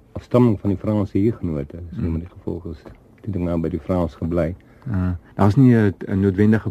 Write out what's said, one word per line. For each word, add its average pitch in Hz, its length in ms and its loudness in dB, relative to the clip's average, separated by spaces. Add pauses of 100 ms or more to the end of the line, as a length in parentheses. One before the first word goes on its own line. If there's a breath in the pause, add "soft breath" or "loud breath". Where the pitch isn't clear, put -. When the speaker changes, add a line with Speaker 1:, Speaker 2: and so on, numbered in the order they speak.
(120)
Speaker 1:
afstamming 120 480 2
van 101 100 -4
die 95 100 -2
Franse 104 400 -2
huisgenote. 87 580 -4 (160)
So - 80 -8
Speaker 2:
Hmm. 85 100 -2
Speaker 1:
met 82 100 -4
die 85 80 -12
gevolg 87 360 -12
is, 80 160 -14
toe - 100 -20 (340)
het 95 100 -6
ek 90 60 -4
nou 85 180 -2
by 82 100 -2
die 85 100 -4
Frans 87 360 -2
gebly. 82 400 -2 (340 soft breath)
Speaker 2:
Ja, 92 280 -2 (180 soft breath)
daar's 101 220 2
nie 127 180 8
'n, 104 180 4 (140)
'n 98 140 -2
noodwendige 104 500 2